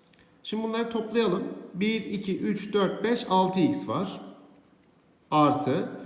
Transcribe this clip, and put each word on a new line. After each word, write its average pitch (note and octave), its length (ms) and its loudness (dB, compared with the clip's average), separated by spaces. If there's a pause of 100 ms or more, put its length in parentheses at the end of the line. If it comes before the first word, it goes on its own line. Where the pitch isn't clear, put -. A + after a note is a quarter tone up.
(420)
Şimdi A3 200 -4
bunları A3+ 280 -2
toplayalım. A3 520 0 (320)
Bir, G#3+ 260 0
iki, G3 380 -4
üç, - 360 -4
dört, G3 300 2
beş, A#3 260 0
altı F#3 300 4
x A#2+ 280 2
var. E3+ 320 -4 (1120)
Artı D3 580 4 (180)